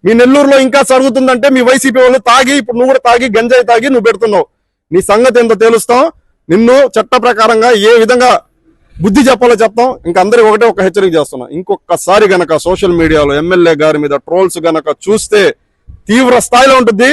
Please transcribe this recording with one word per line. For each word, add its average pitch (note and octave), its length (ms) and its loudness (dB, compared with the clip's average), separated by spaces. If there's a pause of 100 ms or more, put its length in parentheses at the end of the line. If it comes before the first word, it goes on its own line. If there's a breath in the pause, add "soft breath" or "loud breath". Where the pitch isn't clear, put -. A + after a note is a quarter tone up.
మీ G3 140 0
నెల్లూరులో C#4 460 2
ఇంకా C4+ 240 0
జరుగుతుందంటే C4 640 0
మీ B3+ 120 0
వైసీపీ C4 360 0
వాళ్ళు B3+ 160 2 (100)
తాగి, C4 320 2
ఇప్పుడు A3+ 160 -8
నువ్వు B3+ 140 0
కూడా C4 160 0
తాగి A#3+ 200 0 (100)
గంజాయి A#3+ 340 0
తాగి A#3 220 0
నువ్వు A3+ 140 0
పెడుతున్నావు. G3+ 380 -2 (480)
నీ F3+ 60 0 (100)
సంగతి A#3 320 2
ఏంటో A3+ 220 0
తెలుస్తాం, A#3 380 0 (500)
నిన్ను A#3 240 2 (200)
చట్ట - 180 -2 (120)
ప్రకారంగా A3+ 440 0 (200)
ఏ A#3 40 4 (100)
విధంగా B3 260 2 (760)
బుద్ధి G#3+ 240 0
చెప్పాలో B3 340 0
చెప్తాం. A3+ 260 -2 (200)
ఇంక F3 140 -2
అందరికి A3 260 2
ఒకటే G#3+ 220 0
ఒక F#3+ 140 -6
హెచ్చరిక F#3+ 320 -2
చేస్తున్నా, C3+ 300 -6 (100)
ఇంకొకసారి F#3+ 760 -2
గనక E3 240 -2 (100)
సోషల్ F#3 340 -2
మీడియాలో D3+ 400 0
ఎమ్మెల్యే E3+ 320 0 (100)
గారి D#3 200 0
మీద C#3+ 120 -4 (120)
ట్రోల్స్ F3 400 -2
గనక D#3 280 -4 (120)
చూస్తే G#3 340 -2 (720)
తీవ్ర B3 260 2 (100)
స్థాయిలో C4 340 2
ఉంటుంది. A#3 320 0